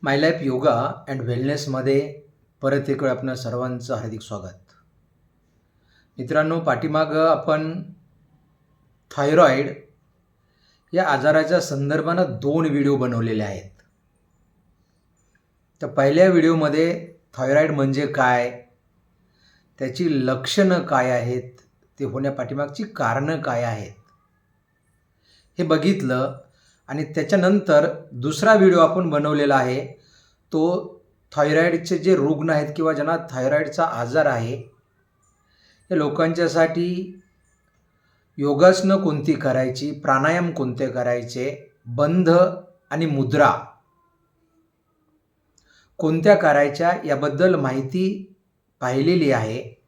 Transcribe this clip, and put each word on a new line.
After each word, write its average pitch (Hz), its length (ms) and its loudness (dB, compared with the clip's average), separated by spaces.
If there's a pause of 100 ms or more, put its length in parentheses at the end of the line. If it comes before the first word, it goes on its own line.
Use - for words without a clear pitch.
My 139 160 2
Life 151 280 0
Yoga 123 400 0 (220)
and 135 100 -6
Wellness-मध्ये 135 1000 -2 (400)
परत 135 280 -2
एक 135 120 -4
वेळ 135 80 0
आपणा 127 240 -6
सर्वांचं 123 600 -8
हार्दिक 110 260 -10
स्वागत. 95 520 -16 (1500)
मित्रांनो, 156 420 0
पाठीमागं 156 680 0
आपण 160 540 0 (1300)
थायरॉइड 143 580 2 (1160)
या 180 160 0
आजाराच्या 151 520 2
संदर्भानं 151 680 -2
दोन 143 380 -2
व्हिडिओ 139 300 0
बनवलेले 117 460 -2
आहेत. 95 280 -10 (2000)
तर 151 40 -8
पहिल्या 147 420 4
व्हिडिओमध्ये 165 840 2 (220)
थायरॉइड 143 340 2
म्हणजे 143 360 0
काय, 123 580 0 (1120)
त्याची 139 480 -2
लक्षणं 175 560 0
काय 127 280 0
आहेत, 123 420 -4 (460)
ते 143 60 -6
होण्यापाठीमागची 135 800 -6
कारणं 143 580 -4
काय 120 220 -4
आहेत, 107 300 -8 (1700)
हे 175 60 0
बघितलं. 147 720 -2 (500)
आणि 147 160 -6
त्याच्यानंतर 175 1000 2 (100)
दुसरा 151 420 2
व्हिडिओ 190 240 6
आपण 165 320 4
बनवलेला 147 460 2
आहे, 131 300 0 (680)
तो 170 440 -2 (400)
थायरॉइडचे 165 640 0
जे 175 180 2
रुग्ण 151 340 0
आहेत 147 260 0
किंवा 160 160 0
ज्यांना 151 240 -2 (140)
थायरॉइडचा 147 540 -2
आजार 123 420 0
आहे, 120 440 -4 (1200)
या 180 60 -2
लोकांच्यासाठी 165 1200 -2 (1160)
योगासनं 180 580 4
कोणती 156 360 0
करायची, 131 600 -2
प्राणायाम 151 580 0
कोणते 131 400 -4
करायचे, 123 840 -6 (140)
बंध 156 440 2 (600)
आणि 160 160 -2
मुद्रा 143 580 2 (2250)
कोणत्या 165 380 4
करायच्या, 147 680 2
याबद्दल 147 500 0
माहिती 160 840 -4 (440)
पाहिलेली 143 500 2
आहे. 113 580 -4